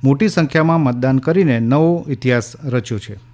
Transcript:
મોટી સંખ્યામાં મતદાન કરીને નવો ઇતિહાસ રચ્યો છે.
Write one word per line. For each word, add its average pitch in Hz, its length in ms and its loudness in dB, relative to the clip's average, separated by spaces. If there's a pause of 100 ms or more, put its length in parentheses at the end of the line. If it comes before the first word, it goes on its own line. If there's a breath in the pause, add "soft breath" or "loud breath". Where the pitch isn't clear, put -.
મોટી 139 260 2
સંખ્યામાં 160 500 2
મતદાન 131 400 0
કરીને 151 400 2
નવો 156 500 0
ઇતિહાસ 120 440 -2 (120)
રચ્યો 123 340 -4
છે. - 200 -16 (140)